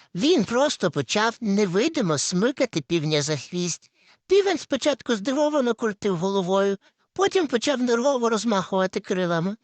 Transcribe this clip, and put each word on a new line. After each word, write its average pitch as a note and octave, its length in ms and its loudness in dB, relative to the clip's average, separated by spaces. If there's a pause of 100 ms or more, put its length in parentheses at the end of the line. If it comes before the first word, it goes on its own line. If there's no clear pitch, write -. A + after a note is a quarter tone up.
(160)
Він B3 300 2
просто A#3+ 460 0
почав G#3+ 500 0
невидимо G3+ 760 0
смикати G#3 640 0
півня D#3 400 0
за D3 160 -2
хвіст. F3 540 -8 (360)
Півень F#4+ 300 4
спочатку C4+ 580 -2
здивовано C4+ 580 0
крутив G3+ 440 -2
головою, G3 600 0 (360)
потім F#4 340 2
почав C4 340 0
нервово A#3+ 480 0
розмахувати G3 680 0
крилами, F#3 640 -2